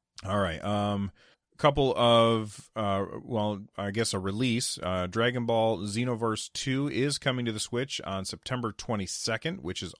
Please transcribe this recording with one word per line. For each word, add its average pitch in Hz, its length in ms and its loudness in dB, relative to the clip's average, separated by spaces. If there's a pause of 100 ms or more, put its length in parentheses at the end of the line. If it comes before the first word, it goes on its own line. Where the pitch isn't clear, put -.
(220)
All 104 160 -2
right, 87 240 -2
um, 104 480 0 (460)
couple 139 400 4
of, 117 800 4
uh, 101 300 0 (180)
well, 104 380 -2 (160)
I 101 140 -2
guess 113 200 0
a 104 60 -2
release. 113 640 0
Uh, 90 240 0
Dragon 117 400 0
Ball 113 320 4
Xenoverse 110 760 -2
two 139 380 0
is 139 260 0
coming 127 300 -2
to 113 60 0
the 107 60 -6
Switch 127 460 -4
on 95 220 -4
September 120 460 -4
twenty-second, 113 880 -4
which 92 200 -6
is 87 180 -8